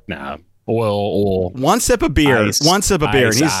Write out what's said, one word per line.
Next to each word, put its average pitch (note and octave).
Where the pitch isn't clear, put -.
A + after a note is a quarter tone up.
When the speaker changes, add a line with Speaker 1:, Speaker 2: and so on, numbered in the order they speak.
Speaker 1:
Nah. C#2+
Oil, A2
oil. G2
Speaker 2:
One D3+
sip E3
of D#3+
beer. C3+
Speaker 1:
Ice. G2+
Speaker 2:
One F3+
sip F#3+
of D3+
beer, B2
Speaker 1:
Ice, A2
Speaker 2:
and D#3
he's, D#3